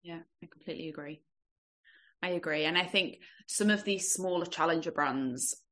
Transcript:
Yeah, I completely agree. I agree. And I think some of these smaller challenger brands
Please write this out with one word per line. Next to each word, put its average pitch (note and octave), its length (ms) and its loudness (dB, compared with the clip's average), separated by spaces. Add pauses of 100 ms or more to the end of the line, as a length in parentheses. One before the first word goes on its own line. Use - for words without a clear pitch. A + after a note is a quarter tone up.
Yeah, E3 200 -10 (200)
I E3+ 40 -14
completely E3 420 -10
agree. D3+ 340 -12 (1000)
I F3+ 80 0
agree. D#3 340 0
And E3 120 2
I F3+ 80 6
think F3+ 360 0 (260)
some G#3+ 240 2
of G#3 140 2
these F#3+ 280 0
smaller F3+ 340 0
challenger E3 440 0
brands C3 640 0 (180)